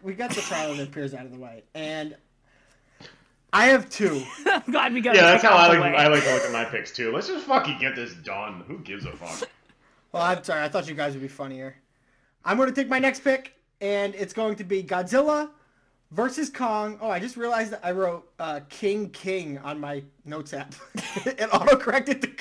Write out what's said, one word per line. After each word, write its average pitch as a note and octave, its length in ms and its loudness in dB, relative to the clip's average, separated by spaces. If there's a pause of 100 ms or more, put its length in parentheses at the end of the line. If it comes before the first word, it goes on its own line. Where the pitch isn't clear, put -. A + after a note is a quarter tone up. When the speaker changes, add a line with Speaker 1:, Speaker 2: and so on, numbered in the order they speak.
Speaker 1:
we F#3+ 120 -10
got A#3+ 180 -6
the G3+ 100 -4
trial D#3 300 -4
of C#3+ 60 -6
their C#3 100 -6
peers C#3+ 260 -8
out B2+ 120 -14
of B2 60 -18
the B2+ 60 -18
way, A#2 260 -18 (120)
and D#3 400 -8 (1400)
I G#3 140 6
have C4 220 6
two. D#3 340 0 (120)
Speaker 2:
<laughs> D4 120 -8
I'm F#4 240 2
glad B3+ 220 0
we B3 80 -2
got A#3 140 4
Speaker 3:
Yeah, F#3 60 10
Speaker 2:
the E3+ 60 10
Speaker 3:
that's F#3 160 8
Speaker 2:
pick A3 80 8
Speaker 3:
how F#3 60 10
Speaker 2:
out E3+ 140 10
Speaker 3:
I E3+ 40 8
Speaker 2:
the D#3+ 60 4
Speaker 3:
like, E3+ 120 2
Speaker 2:
way. C#3+ 60 4
Speaker 3:
I D3 80 8
like D3 160 6
to C3+ 100 4
look A#2+ 100 2
at B2 80 -2
my A#2 140 -2
picks, A#2 260 -8
too. A2+ 220 -4
Let's E3 140 -4
just F#4 180 -6
fucking B3 340 0
get C3 160 -2
this A#2 200 -10
done. G2 520 -10
Who - 120 -12
gives G2 260 -12
a F2 60 -12
fuck? E2+ 360 -12 (640)
Speaker 1:
Well, E3+ 120 -2
I'm F3+ 200 0
sorry. D#3 200 -2
I D3+ 60 -4
thought D#3 180 -4
you D#3 80 -10
guys C#3+ 180 -4
would C3+ 80 -10
be C3+ 60 -10
funnier. C3+ 480 -14 (680)
I'm G3+ 120 0
gonna B3+ 140 2
take C4+ 180 -2
my C4 100 0
next C4 200 0
pick, C4 340 -2 (280)
and G3+ 340 -2
it's F#3+ 180 -8
going A3 220 -2
to G#3 80 -12
be F#3+ 180 -4
Godzilla C4 680 0 (640)
versus B3+ 380 -2
Kong. G#3+ 520 -4
Oh, A3 80 -4
I F3+ 100 -2
just B3 160 -10
realized A#3 360 -2
that G#3+ 120 -12
I F3+ 80 -4
wrote, F3+ 380 -4 (100)
uh, D#3 300 -6
King G#3 400 -4
King F3+ 500 -8
on D3 200 -10
my C#3+ 240 -8 (200)
notes D3+ 300 -12
app. C#3 200 -12 (220)
<laughs> - 300 -8
It C4 120 -4 (120)
autocorrected C4 720 2
to B3 60 -6 (140)